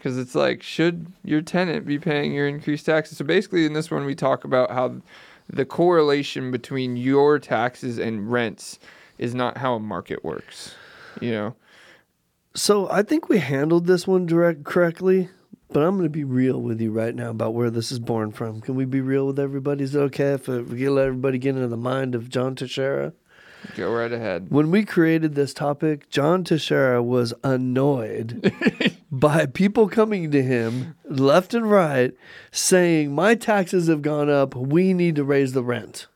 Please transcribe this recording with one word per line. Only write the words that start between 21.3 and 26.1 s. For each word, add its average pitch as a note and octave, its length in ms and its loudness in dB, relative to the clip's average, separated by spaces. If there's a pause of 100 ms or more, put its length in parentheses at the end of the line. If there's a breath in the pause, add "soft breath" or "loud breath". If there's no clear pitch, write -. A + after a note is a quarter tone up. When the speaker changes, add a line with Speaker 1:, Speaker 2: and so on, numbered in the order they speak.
Speaker 2:
get C3+ 180 -2
into B2+ 120 -2
the A#2 100 -4
mind B2+ 360 -2
of A#2+ 140 -6
John C3 260 -2
Teixeira? C#3 600 -4 (600 loud breath)
Speaker 1:
Go G2+ 160 -2
right A#2 200 -2
ahead. G2 380 -6
Speaker 2:
When D3+ 200 2
we G#3 140 2
created D#3+ 500 2
this C#3 180 -2
topic, D3 580 -4